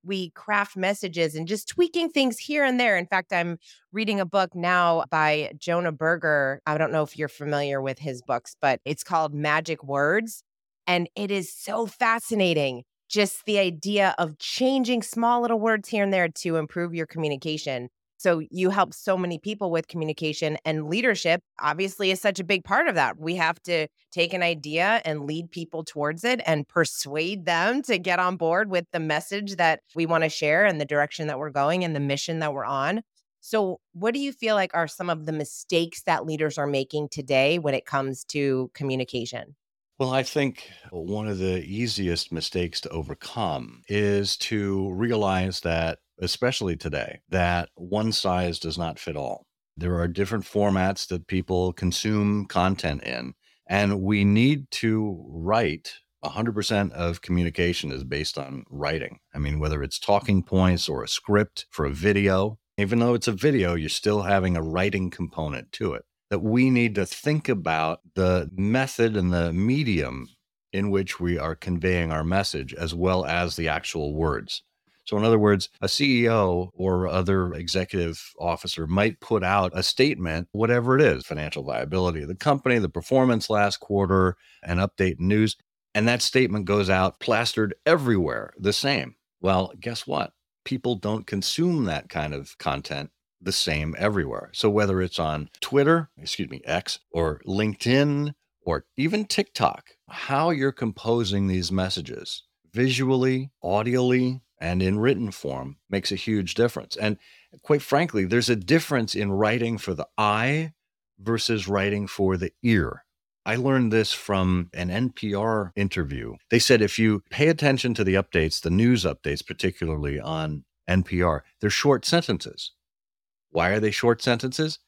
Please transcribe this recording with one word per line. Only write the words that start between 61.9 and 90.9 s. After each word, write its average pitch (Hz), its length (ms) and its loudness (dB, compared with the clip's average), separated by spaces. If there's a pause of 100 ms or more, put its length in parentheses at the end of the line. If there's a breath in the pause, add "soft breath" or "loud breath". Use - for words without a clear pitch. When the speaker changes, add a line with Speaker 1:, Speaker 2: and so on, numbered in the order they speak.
Speaker 2:
video, 98 680 2 (200)
even 101 220 2
though 120 140 4
it's 117 140 0
a 113 60 0
video, 98 420 2
you're 78 140 -2
still 104 340 0
having 92 320 2
a 82 60 0
writing 90 480 -2
component 76 640 -6
to 95 200 -4
it. 53 100 -8 (280)
That 101 80 -2
we 120 320 4
need 117 240 2
to 98 100 0
think - 420 -2
about 80 520 0 (160)
the 90 380 2
method 113 640 0
and 90 160 2
the 85 220 0
medium 90 720 0 (460)
in 98 160 0
which 98 300 -2
we 87 180 0
are 78 180 -4
conveying 87 560 0
our 78 120 -2
message, 85 500 -2
as 82 220 -4
well 92 300 2
as 85 300 -2
the 80 120 -2
actual 76 480 -4
words. 73 480 -4 (420)
So 107 120 -4
in 104 60 2
other 113 140 6
words, 104 320 4 (100)
a 98 80 -2
C 131 360 2
E 117 60 4
O 92 440 2
or 92 340 0
other 90 460 2
executive 87 840 -4
officer 82 480 -4
might 101 320 2
put 104 240 0
out 92 320 2
a 92 80 -2
statement, 87 680 0
whatever 120 460 2
it 147 60 6
is, 78 200 4
financial 76 400 -6
viability 76 600 -2
of 73 40 -10
the 90 80 -6
company, 135 440 2
the 92 100 0
performance 123 580 2
last 104 300 2
quarter, 95 580 2 (280 soft breath)
an 87 160 0
update 95 400 0
in 87 80 0
news, 107 280 2 (380)
and 107 140 2
that 120 160 2
statement 107 420 2
goes 101 240 2
out 92 300 2
plastered 110 560 0 (100)
everywhere 95 720 2
the 101 160 0
same. 107 420 -2 (240)
Well, 95 400 2
guess - 280 -8
what? - 260 -4 (320)
People 123 300 -2